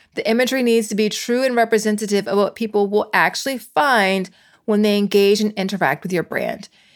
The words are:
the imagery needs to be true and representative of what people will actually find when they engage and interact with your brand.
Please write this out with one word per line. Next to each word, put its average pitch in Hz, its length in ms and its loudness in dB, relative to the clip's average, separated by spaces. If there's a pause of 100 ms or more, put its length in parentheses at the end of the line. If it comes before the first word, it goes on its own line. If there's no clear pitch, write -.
(140)
the - 140 -4
imagery 247 340 0
needs 233 260 2
to 214 60 -6
be 214 140 2
true 240 340 -2
and 254 140 0
representative 214 720 0
of 196 80 0
what 202 180 2
people 214 320 -2
will 208 280 -2
actually 190 420 0
find 208 720 0 (380)
when 208 160 2
they 208 160 2
engage 202 420 2
and 214 140 -2
interact 185 480 -2
with 180 100 -6
your 170 100 -2
brand. - 460 -6 (280)